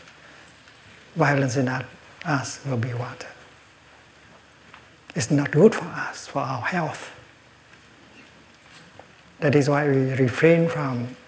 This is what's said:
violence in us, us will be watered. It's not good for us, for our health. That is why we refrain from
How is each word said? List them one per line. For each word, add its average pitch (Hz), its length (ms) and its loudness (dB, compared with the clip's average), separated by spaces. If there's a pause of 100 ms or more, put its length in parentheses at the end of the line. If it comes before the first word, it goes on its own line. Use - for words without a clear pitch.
(1160)
violence 139 420 2
in 127 120 2
us, 127 160 -4 (400)
us 143 420 -4
will 135 100 -4
be 117 180 -2
watered. - 320 -10 (1900)
It's 147 160 -2
not 143 220 2
good 147 220 6
for - 100 -6
us, - 420 -10
for - 140 -4
our 131 220 -6
health. 156 500 -6 (2250)
That 143 160 0
is 143 140 4
why 147 200 2
we 135 260 2
refrain 160 540 4
from 127 480 -4 (120)